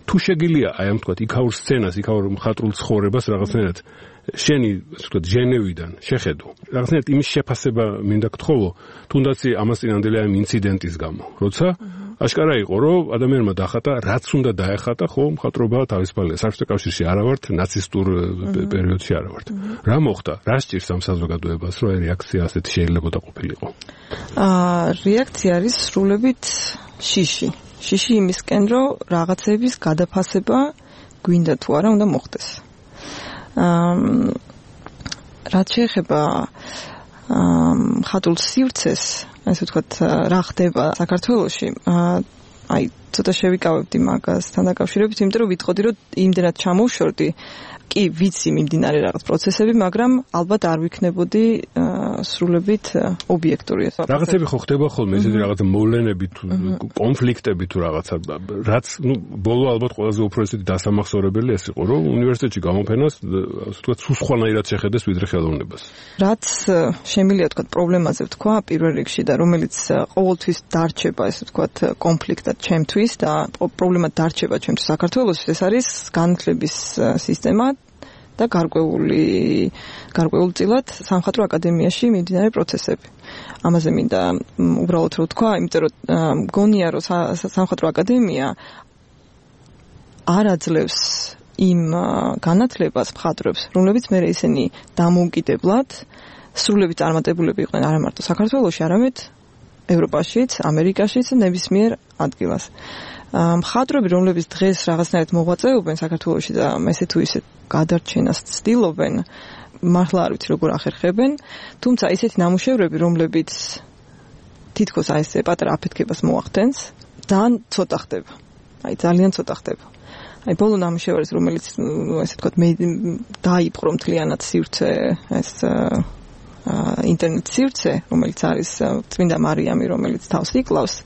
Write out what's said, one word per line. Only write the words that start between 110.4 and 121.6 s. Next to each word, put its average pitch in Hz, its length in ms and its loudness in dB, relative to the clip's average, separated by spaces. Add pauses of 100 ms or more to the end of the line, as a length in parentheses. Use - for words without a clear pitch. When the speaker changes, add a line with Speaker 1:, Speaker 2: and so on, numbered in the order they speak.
Speaker 2:
როგორ 156 240 0
ახერხებენ, 220 640 0 (400)
თუმცა 247 320 0
ისეთი 196 320 0
ნამუშევრები, 180 580 2
რომლებიც 165 540 2 (1160)
თითქოს - 420 -2
აი 151 100 2
ესე - 220 -2
პატარა - 320 0
აფეთქებას - 480 -4
მოახდენს, - 540 0 (440)
ძალიან 214 320 2 (100)
ცოტა - 360 -2
ხდება. - 320 -10 (460)
აი, - 180 -8
ძალიან 180 360 4
ცოტა - 240 -6
ხდება. - 300 -8 (540)
აი, 190 160 -4
ბოლო 208 220 2
ნამუშევარის, 170 540 -2
რომელიც, 165 420 -2